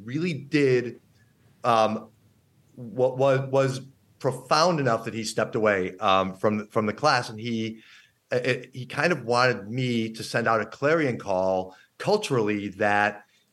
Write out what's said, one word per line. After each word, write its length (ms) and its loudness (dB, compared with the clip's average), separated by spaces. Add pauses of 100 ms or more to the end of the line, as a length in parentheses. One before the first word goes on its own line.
really 280 -4
did, 680 0 (640)
um, 440 2 (680)
what 440 -2
was, 220 4 (100)
was 300 2 (380)
profound 600 2
enough 240 0
that 100 -8
he 100 -6
stepped 300 -4
away, 440 2
um, 360 2
from, 340 -2
from 180 -2
the 60 0
class. 360 0
And 120 -12
he, 420 -6 (480)
it, 420 -2
he 140 -12
kind 260 -2
of 120 -4
wanted 460 2
me 400 -2
to 120 -12
send 240 -2
out 140 2
a 60 -4
clarion 520 0
call 560 -2 (240)
culturally 680 0
that 560 0 (280)